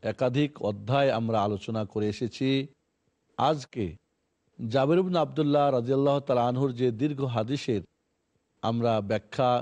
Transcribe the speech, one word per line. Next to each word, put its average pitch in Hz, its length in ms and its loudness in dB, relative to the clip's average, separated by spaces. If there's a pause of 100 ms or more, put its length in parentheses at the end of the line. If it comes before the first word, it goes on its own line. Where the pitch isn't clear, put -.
একাধিক 127 480 0 (120)
অধ্যায় 107 500 0
আমরা 113 300 0
আলোচনা 107 420 -2
করে 107 240 -4
এসেছি। 120 400 -4 (880)
আজকে 135 460 -2 (760)
জাবের 135 400 2
ইবনে 180 200 0
আবদুল্লাহ 143 480 2
রাদিয়াল্লাহু 135 540 2
তাআলা 123 260 2
আনহুর 127 260 0
যে 123 200 0
দীর্ঘ 135 320 -2
হাদিসের 117 580 -2 (800)
আমরা 117 380 0
ব্যাখ্যা 110 500 -2 (120)